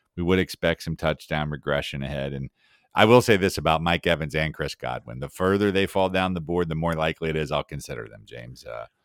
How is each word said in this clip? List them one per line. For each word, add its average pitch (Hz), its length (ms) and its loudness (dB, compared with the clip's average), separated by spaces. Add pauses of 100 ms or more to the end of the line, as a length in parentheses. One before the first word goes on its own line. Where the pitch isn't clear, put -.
(180)
We 87 60 -4
would 92 160 4
expect 85 440 -2
some 80 140 -6
touchdown 76 520 -4
regression 71 540 -4
ahead. 69 300 -6
And 67 160 -8 (440)
I 107 120 6
will 117 160 10
say 107 160 4
this 92 200 2
about 80 240 0
Mike 85 240 0
Evans 78 300 0
and 78 180 -2
Chris 73 220 -8
Godwin. 62 440 -10
The 71 100 -8
further 98 420 2
they 95 140 2
fall 95 240 0
down 92 240 0
the 87 80 -4
board, 87 260 -2
the 80 80 -2
more 82 200 -2
likely 80 340 -2
it 78 80 -2
is 76 120 -2
I'll 73 140 -2
consider 64 460 -12
them, 53 160 -20
James. 60 400 -18
Uh, 57 220 -12 (180)